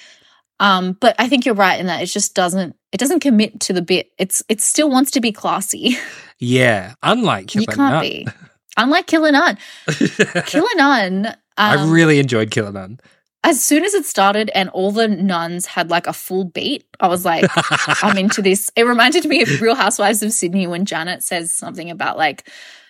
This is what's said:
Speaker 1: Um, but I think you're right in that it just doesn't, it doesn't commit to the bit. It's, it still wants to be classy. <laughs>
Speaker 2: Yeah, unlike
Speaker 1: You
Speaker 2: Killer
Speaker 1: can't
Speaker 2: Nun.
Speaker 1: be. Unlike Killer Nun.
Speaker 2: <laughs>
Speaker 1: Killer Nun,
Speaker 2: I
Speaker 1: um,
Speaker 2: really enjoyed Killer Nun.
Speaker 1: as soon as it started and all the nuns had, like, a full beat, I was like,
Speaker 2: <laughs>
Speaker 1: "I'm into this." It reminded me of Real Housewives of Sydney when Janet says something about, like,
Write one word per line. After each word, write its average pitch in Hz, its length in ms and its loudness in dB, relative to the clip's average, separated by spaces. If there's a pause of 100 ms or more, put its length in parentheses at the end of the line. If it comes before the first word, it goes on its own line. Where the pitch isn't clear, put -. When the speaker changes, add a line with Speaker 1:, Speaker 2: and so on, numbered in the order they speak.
(600)
Speaker 1:
Um, 185 420 2
but 233 180 4
I 240 80 0
think 254 180 2
you're 233 100 2
right 185 240 2
in 180 80 -4
that 165 140 -4
it 180 40 -4
just - 300 -4
doesn't, 180 400 -2 (160)
it 196 60 -4
doesn't 285 240 0
commit 220 400 2
to - 120 -2
the 180 80 0
bit. 175 380 -2
It's, 190 300 -2
it - 120 -2
still 302 280 2
wants 262 220 2
to 262 80 0
be 226 120 0
classy. 202 720 -4
<laughs> - 40 -12 (300)
Speaker 2:
Yeah, 120 640 0
unlike 156 540 -2
Speaker 1:
You 208 60 2
Speaker 2:
Killer - 160 0
Speaker 1:
can't 277 160 2
Speaker 2:
Nun. 160 80 0
Speaker 1:
be. - 260 -8 (480)
Unlike 294 320 2
Killer 320 240 2
Nun. 277 260 2 (300)
Speaker 2:
<laughs> - 580 -2
Speaker 1:
Killer 349 300 0
Nun, 220 580 2 (240)
Speaker 2:
I 208 200 2
Speaker 1:
um, 151 120 0
Speaker 2:
really 160 300 6
enjoyed 113 320 0
Killer 101 220 -4
Nun. 98 260 -12 (460)
Speaker 1:
as 294 180 2
soon 311 220 2
as 403 80 -2
it 349 120 0
started 208 480 0
and 190 180 0
all 190 200 -2
the 226 160 0
nuns 175 580 -2
had, 170 240 -4
like, 170 180 0
a - 60 -4
full 190 300 -4
beat, - 400 -6 (160)
I 190 80 2
was 175 160 0
like, 170 260 2
Speaker 2:
<laughs> - 540 0
Speaker 1:
"I'm 202 140 2
into 196 240 0
this." 190 340 2
It 233 80 4
reminded 247 400 2
me 302 200 2
of 143 180 0
Real 226 140 2
Housewives 208 480 0
of 220 100 -2
Sydney 180 340 -2
when 175 160 -4
Janet 170 400 -6
says 170 300 -6
something - 360 -10
about, 156 280 -6
like, 147 320 -4 (400)